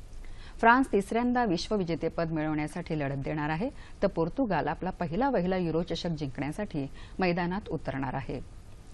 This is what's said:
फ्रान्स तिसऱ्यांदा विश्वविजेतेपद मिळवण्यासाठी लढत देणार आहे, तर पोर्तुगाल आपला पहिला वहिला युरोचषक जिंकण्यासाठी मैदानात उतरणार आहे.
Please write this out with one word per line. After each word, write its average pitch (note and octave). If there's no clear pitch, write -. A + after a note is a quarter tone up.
फ्रान्स A#3+
तिसऱ्यांदा A#3+
विश्वविजेतेपद E3+
मिळवण्यासाठी D#3
लढत C#3
देणार D3+
आहे, E3
तर G3+
पोर्तुगाल F3
आपला E3
पहिला F#3
वहिला F#3+
युरोचषक E3+
जिंकण्यासाठी D3+
मैदानात F3+
उतरणार C3+
आहे. C3+